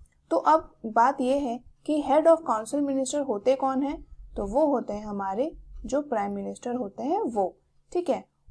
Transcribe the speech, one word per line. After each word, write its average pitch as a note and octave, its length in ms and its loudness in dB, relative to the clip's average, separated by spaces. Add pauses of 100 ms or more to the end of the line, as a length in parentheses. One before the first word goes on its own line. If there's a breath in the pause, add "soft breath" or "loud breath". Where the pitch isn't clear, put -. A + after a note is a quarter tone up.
(320)
तो - 60 2
अब D#4+ 380 2 (100)
बात A#3 360 4
ये C4 160 2
है A#3+ 260 -4 (220)
कि D4 260 0
head D#4 160 6
of E4 100 10 (140)
council A3+ 400 -2
minister C4+ 360 -2
होते B3+ 280 2
कौन C4+ 280 0
हैं? D4 220 -6 (320)
तो G#3 100 -4
वो C4 180 2
होते A#3 280 0
हैं G#3 120 -8
हमारे G#3 520 -4 (280)
जो B3+ 160 -2
प्राइम G#3 300 -4
मिनिस्टर G3+ 440 -8
होते A3 280 -8
हैं F4 180 0
वो, A3 380 -2 (340)
ठीक F4 160 0
है। G3 160 -2 (260)